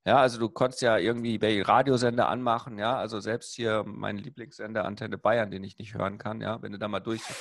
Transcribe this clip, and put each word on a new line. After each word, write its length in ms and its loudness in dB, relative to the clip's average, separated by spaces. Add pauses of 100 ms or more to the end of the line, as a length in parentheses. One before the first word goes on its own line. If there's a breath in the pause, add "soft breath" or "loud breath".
Ja, 120 6
also 220 6
du 100 0
konntest 320 0
ja 160 6
irgendwie 400 0
bei 240 2
Radiosender 680 4
anmachen, 520 -2
ja, 180 0
also 220 -4
selbst 340 -6
hier 320 0
mein 320 -6
Lieblingssender 680 -8
Antenne 320 -6
Bayern, 340 2
den 120 -8
ich 140 -12
nicht 160 -14
hören 240 -4
kann, 240 -8
ja, 200 -6
wenn 100 -10
du 80 -10
da 80 -4
mal 140 -4
durch, 200 -4 (200 loud breath)